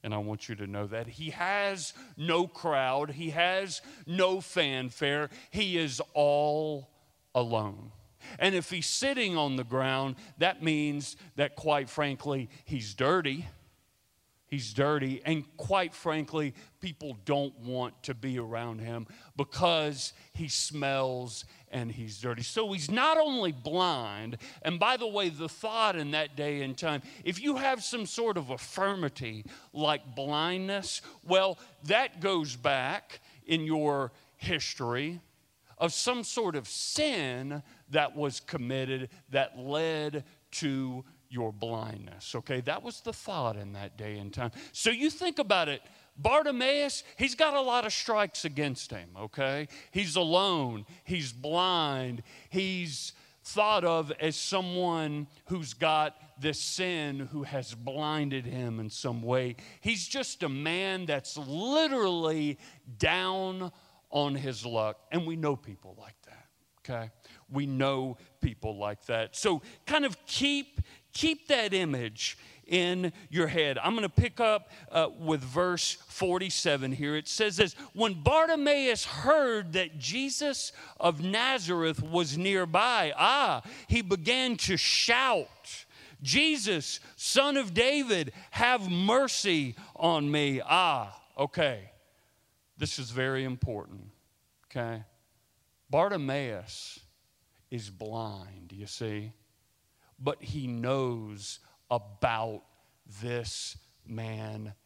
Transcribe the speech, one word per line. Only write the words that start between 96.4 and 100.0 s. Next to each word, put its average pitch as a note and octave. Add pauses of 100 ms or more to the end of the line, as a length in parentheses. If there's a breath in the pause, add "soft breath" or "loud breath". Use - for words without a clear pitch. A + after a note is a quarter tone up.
is A2
blind, G2
you G2+
see, G#2+ (840 soft breath)